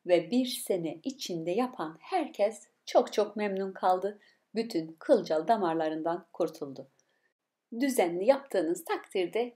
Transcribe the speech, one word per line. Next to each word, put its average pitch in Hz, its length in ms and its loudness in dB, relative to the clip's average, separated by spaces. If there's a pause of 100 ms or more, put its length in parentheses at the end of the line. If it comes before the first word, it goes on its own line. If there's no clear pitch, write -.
ve 170 240 4
bir 247 160 4
sene 175 560 -4
içinde 175 480 -4
yapan 190 500 -4
herkes 226 680 -2 (180)
çok - 260 4
çok 208 240 0
memnun 196 360 -2
kaldı. 185 480 0 (340)
Bütün 175 440 -4
kılcal 170 500 2
damarlarından 165 840 0
kurtuldu. 151 560 -6 (920)
Düzenli 196 440 0
yaptığınız 196 600 2
takdirde 220 720 -2